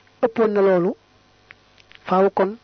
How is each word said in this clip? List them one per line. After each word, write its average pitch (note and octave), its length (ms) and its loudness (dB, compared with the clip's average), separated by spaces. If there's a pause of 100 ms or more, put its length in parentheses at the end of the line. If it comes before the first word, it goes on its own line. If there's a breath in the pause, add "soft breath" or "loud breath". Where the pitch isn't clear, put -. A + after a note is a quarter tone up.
(220)
ëppoon A3+ 300 0
na G3+ 80 0
loolu, F#3+ 340 0 (1080)
faaw F#3+ 260 0
kon G3 340 -4